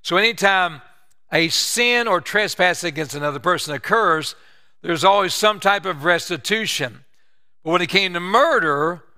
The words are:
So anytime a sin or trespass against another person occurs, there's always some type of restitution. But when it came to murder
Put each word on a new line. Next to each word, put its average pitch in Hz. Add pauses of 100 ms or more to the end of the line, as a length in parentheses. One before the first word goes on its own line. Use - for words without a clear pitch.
So -
anytime 190 (520)
a 165
sin 240
or 185
trespass 180
against 151
another 147
person 160
occurs, 170 (460)
there's -
always 196
some 208
type 196
of 156
restitution. 170 (600)
But 160
when 175
it 175
came 190
to 175
murder 175 (160)